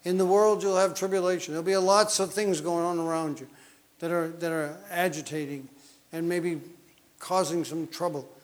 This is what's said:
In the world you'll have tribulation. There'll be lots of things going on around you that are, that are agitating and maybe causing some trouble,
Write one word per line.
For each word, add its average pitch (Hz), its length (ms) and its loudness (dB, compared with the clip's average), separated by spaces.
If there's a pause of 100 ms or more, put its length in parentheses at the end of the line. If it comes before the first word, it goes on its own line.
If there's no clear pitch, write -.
In 180 140 0
the 185 80 4
world 202 360 6
you'll 196 140 2
have 185 180 4
tribulation. 185 580 -2
There'll 160 120 -4
be 190 120 2
lots 196 440 4
of 180 120 -2
things 196 280 0
going 170 240 -2
on 175 160 -2
around 160 400 -2
you 131 80 -14 (500)
that 170 140 -4
are, 165 160 0
that 165 240 -6
are 156 260 -4 (100)
agitating 151 800 -4 (440)
and 165 160 -4
maybe 170 320 -2 (580)
causing 175 460 0
some 160 240 -6
trouble, 156 400 -6 (160)